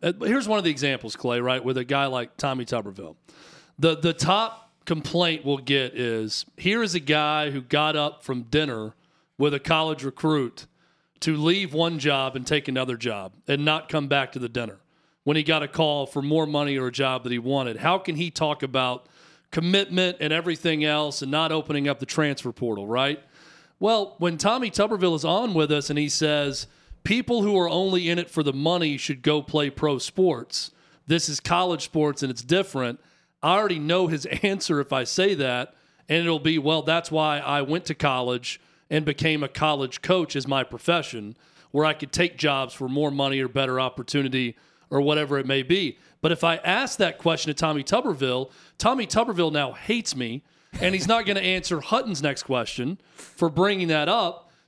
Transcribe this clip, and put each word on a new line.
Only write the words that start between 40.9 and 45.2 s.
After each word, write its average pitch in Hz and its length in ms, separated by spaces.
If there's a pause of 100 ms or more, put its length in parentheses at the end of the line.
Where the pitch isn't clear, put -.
where 147 140
I 156 80
could 147 200
take 175 240
jobs 135 360
for 131 140
more 143 240
money 135 300
or 131 80
better 131 320
opportunity 127 760 (340)
or 139 120
whatever 147 360